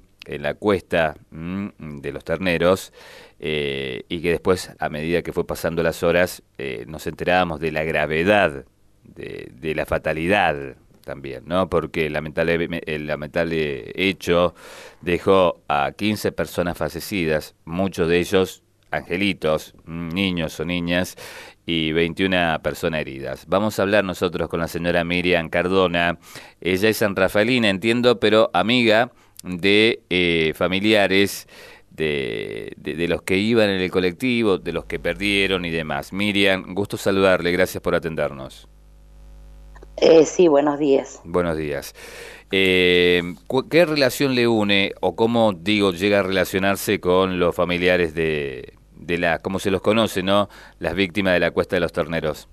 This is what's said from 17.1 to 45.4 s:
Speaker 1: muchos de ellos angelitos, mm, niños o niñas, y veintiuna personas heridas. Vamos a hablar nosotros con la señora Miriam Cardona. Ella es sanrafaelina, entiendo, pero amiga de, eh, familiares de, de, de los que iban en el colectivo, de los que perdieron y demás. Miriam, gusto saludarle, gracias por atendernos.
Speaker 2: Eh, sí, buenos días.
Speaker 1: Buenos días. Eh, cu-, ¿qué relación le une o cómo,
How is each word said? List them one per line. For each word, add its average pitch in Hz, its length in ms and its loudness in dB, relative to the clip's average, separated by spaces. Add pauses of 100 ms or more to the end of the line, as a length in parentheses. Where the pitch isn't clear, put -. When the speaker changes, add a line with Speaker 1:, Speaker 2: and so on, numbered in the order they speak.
Speaker 1:
muchos 87 420 -2
de 85 120 4
ellos 92 440 0 (280)
angelitos, 78 840 -2 (120)
mm, 82 240 -10
niños 87 500 -2
o 78 60 -6
niñas, 87 520 -2 (480)
y 80 260 -2
veintiuna 85 720 0
personas 78 400 -4
heridas. 67 460 -10
Vamos 101 320 0
a - 20 0
hablar 98 240 2
nosotros 85 420 -4
con 85 120 -4
la 82 80 -4
señora 85 360 -2
Miriam 87 460 0
Cardona. 87 720 0 (420)
Ella 92 260 0
es 107 100 2
sanrafaelina, 104 720 2
entiendo, 117 500 2
pero 110 340 4
amiga 110 580 4 (320)
de, 98 680 2
eh, 85 440 2
familiares 98 920 2 (420)
de, 55 880 -6
de, 73 180 -8
de 82 120 -2
los 82 160 -2
que 92 140 0
iban 107 340 2
en 95 100 -2
el 92 100 -2
colectivo, 95 680 0
de 87 120 -8
los 82 140 -6
que 85 140 -8
perdieron 95 640 0
y 85 60 -4
demás. 78 420 -4
Miriam, 98 640 0
gusto 101 220 -4
saludarle, 95 540 2
gracias 90 300 0
por 87 140 -2
atendernos. 73 720 -6 (1300)
Speaker 2:
Eh, 160 280 8
sí, 180 220 4
buenos 143 320 4
días. 135 460 0
Speaker 1:
Buenos 85 320 0
días. 73 360 -6 (560)
Eh, 90 840 4 (100)
cu-, 127 220 -2
¿qué 165 180 6
relación 143 480 0
le 120 140 2
une 101 520 2
o 90 160 -2
cómo, 113 380 4